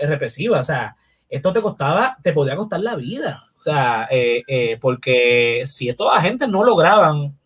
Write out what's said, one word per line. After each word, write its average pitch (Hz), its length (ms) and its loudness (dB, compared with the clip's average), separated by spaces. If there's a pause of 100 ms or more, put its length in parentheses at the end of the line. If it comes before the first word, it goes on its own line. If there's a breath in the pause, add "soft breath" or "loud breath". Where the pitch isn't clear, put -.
represiva, 147 560 -2
o 127 40 -2
sea, 123 320 -6 (320)
esto 143 240 -2
te 220 100 0
costaba, 196 600 0
te 175 100 0
podía 143 240 0
costar 196 240 -6
la 226 160 -4
vida. 196 500 -8 (120)
O - 60 -20
sea, 123 480 0
eh, 120 360 0
eh, 120 320 -2
porque 123 840 2
si 123 240 -4
estos - 240 0
agentes 233 360 0
no 196 140 2
lograban 170 840 4